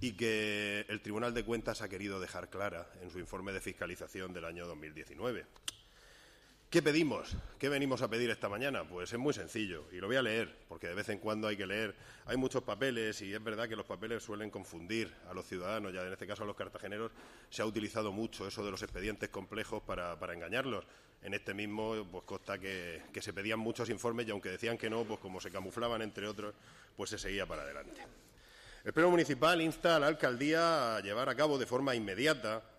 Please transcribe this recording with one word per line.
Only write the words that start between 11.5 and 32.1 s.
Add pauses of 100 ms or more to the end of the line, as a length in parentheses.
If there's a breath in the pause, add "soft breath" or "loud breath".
que
leer. (320 loud breath)
Hay
muchos
papeles,
y
es
verdad
que
los
papeles
suelen
confundir (160)
a
los
ciudadanos,
ya
en
este
caso
a
los
cartageneros, (400 loud breath)
se
ha
utilizado
mucho
eso
de
los
expedientes
complejos
para,
para
engañarlos. (360 soft breath)
En
este
mismo,
pues,
consta
que, (100)
que
se
pedían
muchos
informes,
y
aunque
decían
que
no,
pues
como
se
camuflaban,
entre
otros, (420 loud breath)
pues
se
seguía
para
adelante. (840 loud breath)
El
Pleno
Municipal
insta
a
la
Alcaldía
a
llevar
a
cabo
de
forma
inmediata, (160)